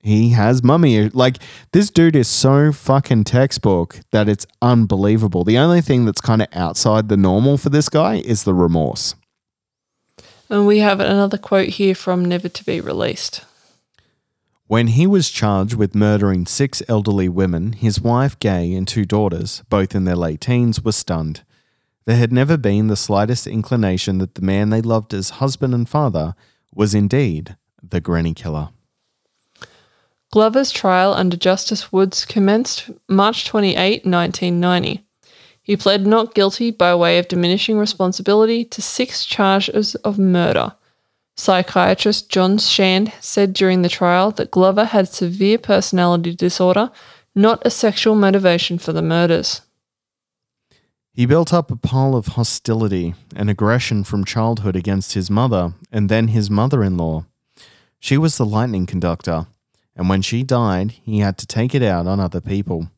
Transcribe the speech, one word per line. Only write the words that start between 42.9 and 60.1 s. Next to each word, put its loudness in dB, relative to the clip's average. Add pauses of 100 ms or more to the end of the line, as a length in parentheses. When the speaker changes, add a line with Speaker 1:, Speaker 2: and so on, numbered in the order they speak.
Speaker 2:
said 0
during 2
the 2
trial 0
that -6
Glover 2
had 0
severe 0
personality 0
disorder, 0 (440)
not 4
a 2
sexual 0
motivation 2
for -6
the -2
murders. 0 (1500)
Speaker 1:
He 0
built 2
up 0
a -6
pile 0
of -2
hostility -2 (200)
and -2
aggression 0
from -4
childhood -2
against -4
his -4
mother 0 (180)
and -2
then 2
his 0
mother-in-law. 0 (760)
She 0
was 0
the 0
lightning -2
conductor, -4 (500)
and -2